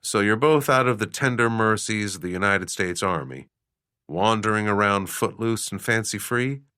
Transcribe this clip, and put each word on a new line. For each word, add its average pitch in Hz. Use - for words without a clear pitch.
So -
you're 104
both 147
out 131
of 120
the 104
tender 120
mercies 110
of 90
the 90
United 92
States 90
Army, 67
wandering 107
around 101
footloose 113
and 92
fancy-free? 120